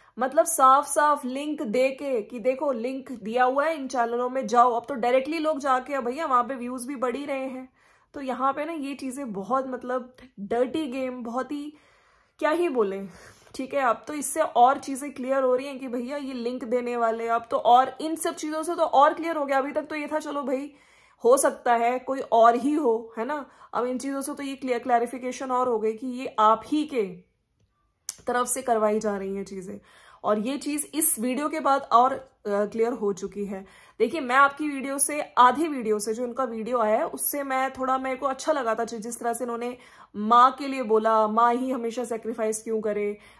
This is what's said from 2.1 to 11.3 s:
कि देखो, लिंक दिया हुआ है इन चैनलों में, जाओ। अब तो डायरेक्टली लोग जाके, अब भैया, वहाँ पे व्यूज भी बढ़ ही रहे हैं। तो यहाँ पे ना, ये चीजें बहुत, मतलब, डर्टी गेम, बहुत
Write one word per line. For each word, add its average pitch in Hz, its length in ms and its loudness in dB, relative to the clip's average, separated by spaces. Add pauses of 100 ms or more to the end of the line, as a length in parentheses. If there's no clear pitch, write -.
कि 247 160 -12
देखो, 262 340 0
लिंक 262 400 -6
दिया 233 320 0
हुआ 269 220 2
है 320 80 0
इन 269 140 -8
चैनलों 240 400 -2
में, 254 180 -4
जाओ। 240 260 6
अब 233 160 -2
तो 285 60 -6
डायरेक्टली 262 440 0
लोग 311 200 -2
जाके, 262 360 -2
अब 254 100 -2
भैया, 277 220 -4
वहाँ 247 180 2
पे 254 100 -8
व्यूज 247 320 -8
भी 277 100 -10
बढ़ 240 200 -4
ही 285 80 -8
रहे 269 220 -6
हैं। 254 260 -12 (420)
तो 294 60 -12
यहाँ 262 320 -2
पे 294 120 -6
ना, 330 80 -8
ये 277 220 -8
चीजें 262 380 -10
बहुत, 247 360 -2
मतलब, 247 480 -8 (240)
डर्टी 247 460 -2
गेम, 254 360 -6
बहुत 254 300 -6